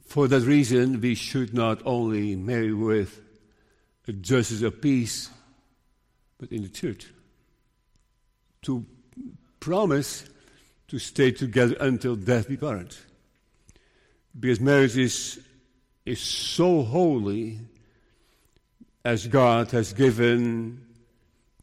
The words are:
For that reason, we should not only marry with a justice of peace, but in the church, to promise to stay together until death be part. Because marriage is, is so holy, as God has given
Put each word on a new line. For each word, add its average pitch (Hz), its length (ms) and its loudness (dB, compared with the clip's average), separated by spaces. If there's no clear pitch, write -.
For 139 240 2
that 127 140 4
reason, 127 580 2
we 120 140 0
should 120 380 -4
not 113 320 0
only 110 520 -2
marry 110 360 -2
with 107 480 -2
a 113 60 -8
justice 107 500 -2
of 107 180 -4
peace, 131 500 -2
but 120 140 -18
in 110 100 -6
the 98 60 -10
church, - 380 -10
to 123 220 -6
promise 156 680 -2
to 135 100 -10
stay 131 340 2
together 123 480 0
until 127 340 0
death 120 340 0
be 135 80 -6
part. 117 400 -8
Because 120 220 0
marriage 135 360 4
is, - 440 -2
is - 160 -6
so 170 640 0
holy, 113 760 0
as 117 220 -2
God 117 440 4
has 113 220 -2
given 120 920 2